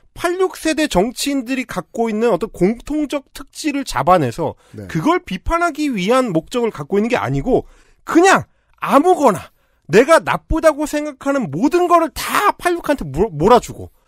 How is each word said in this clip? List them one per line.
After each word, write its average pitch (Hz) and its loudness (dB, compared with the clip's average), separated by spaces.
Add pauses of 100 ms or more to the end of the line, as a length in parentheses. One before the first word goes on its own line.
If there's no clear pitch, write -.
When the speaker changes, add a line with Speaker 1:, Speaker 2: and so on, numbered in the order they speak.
(140)
Speaker 1:
팔육 359 -2
세대 311 -2
정치인들이 247 -2
갖고 - -6
있는 226 0
어떤 226 -2
공통적 269 -4
특질을 277 -8
잡아내서 139 0 (180)
Speaker 2:
네. 104 -16
Speaker 1:
그걸 220 0
비판하기 302 -4
위한 226 0
목적을 220 -2
갖고 190 -4
있는 214 0
게 233 0
아니고 139 -2 (360)
그냥 330 4 (340)
아무거나 269 2 (380)
내가 262 6
나쁘다고 302 0
생각하는 277 -4
모든 302 0
거를 330 4
다 - -2
팔육한테 339 -4
몰-, 151 -2
몰아주고 160 2 (180)